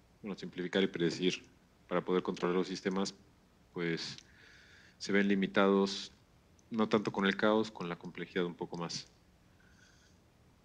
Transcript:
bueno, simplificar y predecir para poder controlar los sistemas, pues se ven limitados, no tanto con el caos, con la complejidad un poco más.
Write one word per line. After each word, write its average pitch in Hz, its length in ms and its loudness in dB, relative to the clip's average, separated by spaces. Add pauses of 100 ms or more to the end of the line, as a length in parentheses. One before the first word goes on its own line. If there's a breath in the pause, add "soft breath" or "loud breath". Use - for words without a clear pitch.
(220)
bueno, 98 140 -10
simplificar 90 460 -2
y 95 60 4
predecir 85 540 0 (460)
para 87 160 0
poder 90 180 2
controlar 90 340 -2
los 92 120 0
sistemas, 95 460 -4 (580)
pues 85 440 -4 (800 loud breath)
se - 140 -6
ven 101 160 4
limitados, 98 840 4 (580)
no 110 180 2
tanto 107 220 2
con 98 160 0
el 95 100 2
caos, 110 340 2
con 87 180 -10
la 85 80 -6
complejidad 90 480 -6
un 87 100 -4
poco 87 220 -10
más. 85 300 -8 (1600 soft breath)